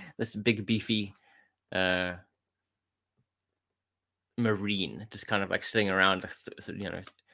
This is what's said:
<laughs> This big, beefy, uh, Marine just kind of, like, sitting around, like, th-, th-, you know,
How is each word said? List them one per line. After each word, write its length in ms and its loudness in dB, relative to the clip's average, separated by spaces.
<laughs> 160 -20
This 180 -4
big, 300 2
beefy, 480 0
uh, 420 2
Marine 760 -2
just 160 -10
kind 160 2
of, 60 -4
like, 140 0
sitting 280 2
around, 320 4
like, 100 -10
th-, 200 -16
th-, 160 -10
you 80 -6
know, 120 -6